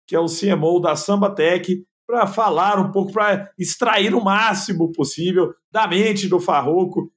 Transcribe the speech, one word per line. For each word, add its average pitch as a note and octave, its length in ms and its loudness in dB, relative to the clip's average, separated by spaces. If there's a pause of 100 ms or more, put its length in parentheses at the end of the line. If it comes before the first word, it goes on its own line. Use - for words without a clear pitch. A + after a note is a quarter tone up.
que - 100 -4
é E3 40 2
o E3 80 0
C F3+ 220 -2
M D3+ 140 2
O F3 160 2
da E3 160 0
Sambatec, F#3 880 0 (220)
pra A#3 220 0
falar G3 500 0
um F#3+ 140 0
pouco, G3 200 -2
pra G#3 460 0
extrair G#3 560 0
o G#3+ 100 0
máximo G3 680 0
possível F3 640 -2 (160)
da G#3+ 160 0
mente G3 400 0
do F3 120 2
Farroco, E3 760 0